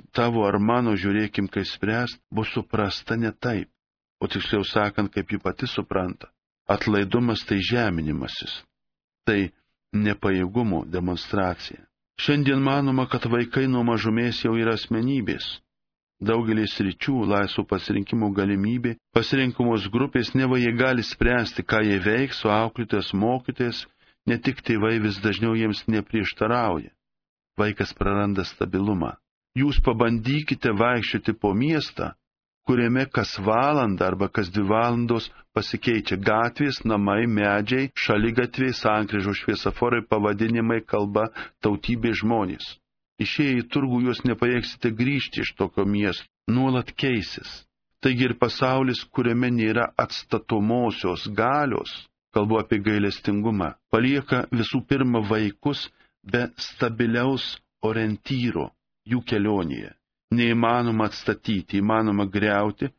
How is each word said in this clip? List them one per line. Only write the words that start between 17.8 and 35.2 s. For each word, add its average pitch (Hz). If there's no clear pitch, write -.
galimybė, 101
pasirinkamos 120
grupės, 123
neva 131
jie 120
gali 123
spręsti, 117
ką 110
jie 101
veiks, 117
o 110
auklėtojas, 110
mokytojas, 120
ne 117
tik -
tėvai 113
vis 104
dažniau 107
jiems 110
neprieštarauja. 107
Vaikas 104
praranda 101
stabilumą. 95
Jūs 139
pabandykite 120
vaikščioti 110
po 101
miestą, 147
kuriame 123
kas -
valandą 110
arba 92
kas 101
dvi 101
valandos 117